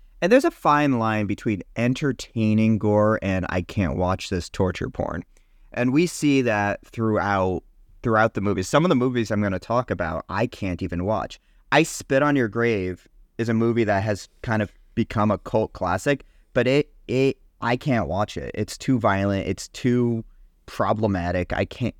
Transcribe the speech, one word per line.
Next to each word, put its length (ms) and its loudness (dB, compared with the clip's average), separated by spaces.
And 100 0
there's 140 6
a 40 0
fine 480 2
line 280 0
between 360 -2
entertaining 1040 0
gore 420 2
and 300 -2
"I 100 -2
can't 360 -2
watch 340 -2
this 180 -4
torture 400 -2
porn." 340 -6
And 200 0
we 140 4
see 360 2
that 440 0
throughout, 760 0
throughout 300 4
the 80 -6
movies. 260 0
Some 200 2
of 20 2
the 80 4
movies 340 0
I'm 120 0
gonna 160 -2
talk 320 -2
about, 400 -4
I 160 0
can't 360 -6
even 220 -4
watch. 340 -4
I 100 8
Spit 400 -2
on 140 2
Your 120 2
Grave 580 -2
is 140 -2
a 40 2
movie 300 2
that 180 2
has 280 -4
kind 200 0
of 100 -4
become 360 0
a 80 0
cult 360 -2
classic, 500 -2
but 120 2
it, 240 2
it, 320 0
I 160 0
can't 320 0
watch 300 -4
it. 160 -8
It's 240 -6
too 200 0
violent. 480 2
It's 220 -6
too 560 0
problematic. 880 -2
I 120 0
can't, 360 -6